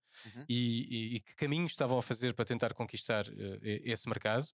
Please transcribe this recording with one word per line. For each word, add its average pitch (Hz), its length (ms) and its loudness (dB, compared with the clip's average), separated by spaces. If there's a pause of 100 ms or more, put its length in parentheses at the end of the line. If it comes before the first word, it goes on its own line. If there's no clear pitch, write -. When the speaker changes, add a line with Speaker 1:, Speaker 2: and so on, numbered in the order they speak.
(360)
Speaker 1:
Uhum. 135 120 -12
Speaker 2:
e, 120 640 2
e, - 20 2
e 107 40 -2
que - 160 -18
caminhos 156 360 2
estavam 127 260 2
a 120 40 2
fazer 123 320 0
para 113 100 0
tentar 117 300 0
conquistar, 110 520 0
eh, 101 360 -8
e-, 107 300 -2
esse 113 160 -2
mercado. 113 460 2